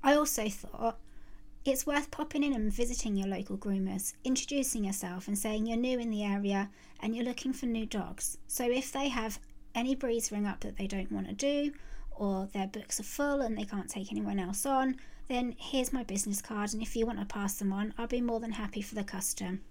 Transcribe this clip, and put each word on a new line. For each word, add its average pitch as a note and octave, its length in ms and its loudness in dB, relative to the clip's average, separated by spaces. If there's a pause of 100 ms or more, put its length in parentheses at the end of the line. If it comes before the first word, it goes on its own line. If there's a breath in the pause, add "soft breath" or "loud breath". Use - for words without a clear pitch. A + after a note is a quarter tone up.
I C#4 100 10
also D4 340 4
thought, - 500 -2 (640 loud breath)
it's C4 220 2
worth C#4+ 240 2
popping D4+ 320 0
in C#4+ 120 4
and G#3+ 180 2
visiting A#3+ 440 2
your G3 120 2
local G3 300 -4
groomers, G3 560 0 (100)
introducing C4 600 0
yourself F3+ 440 -4
and G3+ 100 2
saying G#3+ 280 0
you're A#3 100 0
new B3 220 2
in A#3 120 -2
the G#3 140 0
area G3+ 460 2 (300 loud breath)
and A3 140 0
you're A#3+ 100 0
looking B3+ 280 -2
for B3+ 140 -2
new A3+ 200 0
dogs. - 520 -4 (100)
So A#3+ 200 0
if C4 240 2
they C#4 160 0
have A3 300 -2 (360)
any B3+ 200 2
breeds A#3 380 0
ring G#3 140 2
up G3 140 -2
that G#3+ 160 -4
they G3 120 0
don't G3 240 0
want G3 160 -2
to G3+ 60 -4
do, C#4+ 380 2 (440 loud breath)
or G3 360 2
their G3 140 0
books - 320 -6
are G3+ 60 -4
full C#4+ 380 2
and A3+ 160 0
they G#3 60 -2
can't G3+ 260 -4
take G3 200 -4
anyone G3+ 300 0
else F#3 240 0
on, C4 320 4 (320 loud breath)
then B3 300 0
here's B3+ 340 0
my B3+ 120 2
business G3+ 360 0
card, G#3 320 -2
and G#3+ 100 -2
if A3+ 140 -2
you A3+ 100 4
want A#3 140 -2
to G3+ 60 0
pass G3+ 320 -2
them G3 140 2
on, G3+ 260 0
I'll A#3 80 0
be A#3+ 140 2
more A#3 200 2
than A3+ 120 -4
happy G#3 300 -4
for G#3 120 -8
the G#3 100 0
custom. G3 560 -2 (100)